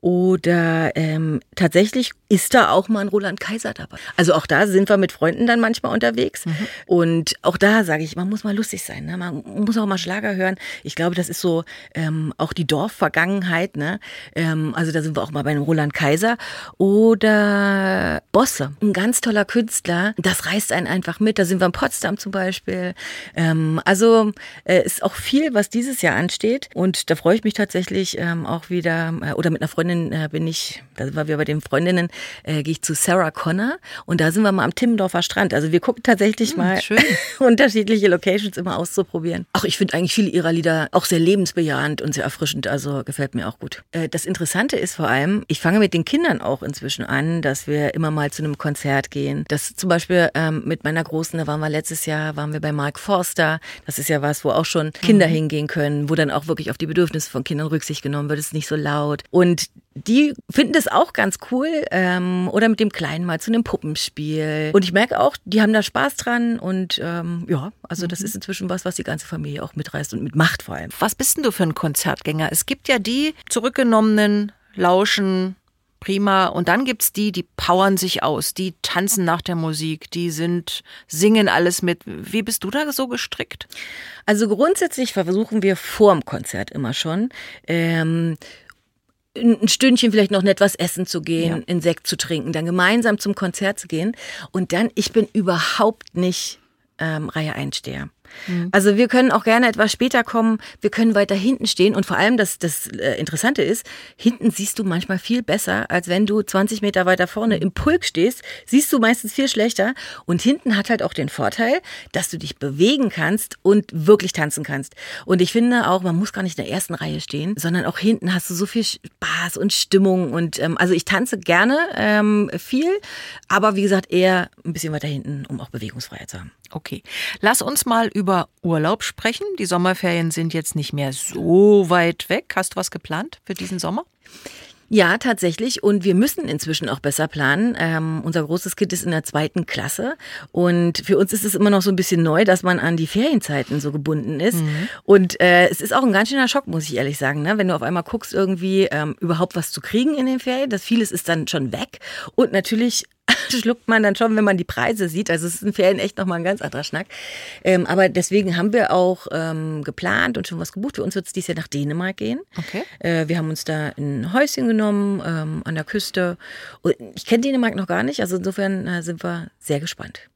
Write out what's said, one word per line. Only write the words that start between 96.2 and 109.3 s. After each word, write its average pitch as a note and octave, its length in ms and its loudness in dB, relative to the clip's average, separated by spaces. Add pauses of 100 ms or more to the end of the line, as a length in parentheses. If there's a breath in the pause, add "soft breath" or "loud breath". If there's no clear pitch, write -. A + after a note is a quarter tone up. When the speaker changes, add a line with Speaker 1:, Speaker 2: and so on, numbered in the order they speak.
Speaker 1:
ähm, D#3 300 -4
Reihe D#3 260 -4
eins C#3 220 -6
Steher. C3+ 320 -8 (400 loud breath)
Speaker 2:
Mhm. F3 240 -2
Speaker 1:
Also G3 240 4
wir A#3+ 100 4
können B3+ 240 2
auch G#3 140 0
gerne A#3 240 4
etwas G#3+ 240 0
später B3 320 0
kommen, A3+ 340 0 (220 loud breath)
wir G#3 100 0
können A3+ 240 2
weiter G3+ 220 2
hinten A3 320 0
stehen G3 260 4
und - 120 0
vor F3+ 100 -2
allem, G#3+ 200 4
das, G#3 220 0
das, E3 300 -4
äh, - 320 -4
Interessante D#3 420 0
ist, - 240 -2 (300 loud breath)
hinten A#3 340 0
siehst G3+ 300 -6
du A3 40 -2
manchmal F3+ 360 -2
viel A#3+ 240 -2
besser, F#3 480 -2
als F3 160 -2
wenn F#3 180 2
du G#3 160 2
zwanzig G3+ 400 0
Meter G3 240 2
weiter F3+ 220 2
vorne A3 300 0
im F#3+ 120 0
Pulk D#4+ 340 0
stehst, G3 380 0 (220 loud breath)
siehst - 280 2
du C#4+ 60 4
meistens A3+ 340 2